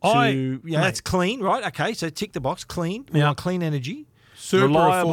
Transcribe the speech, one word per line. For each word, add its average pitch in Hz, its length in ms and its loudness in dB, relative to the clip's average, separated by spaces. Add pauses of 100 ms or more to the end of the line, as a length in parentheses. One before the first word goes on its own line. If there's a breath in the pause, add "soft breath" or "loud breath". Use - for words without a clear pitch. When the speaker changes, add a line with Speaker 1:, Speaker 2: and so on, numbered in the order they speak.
Speaker 1:
I, 226 300 4
Speaker 2:
To, 135 60 -2
you 131 160 -2
know, 131 100 -8
Speaker 1:
mate. 160 220 0
Speaker 2:
that's - 160 -2
clean, 185 400 0
right? 202 260 0
Okay, 208 260 -4
so 165 160 -6
tick 196 220 -8
the 165 100 -8
box, 135 220 -4
clean. 180 480 -6
We 156 80 2
Speaker 1:
Yeah. 147 80 4
Speaker 2:
want 147 120 0
clean 180 220 -4
energy. 160 460 -4 (280 soft breath)
Speaker 1:
Super - 320 2
Speaker 2:
Reliable, 170 460 4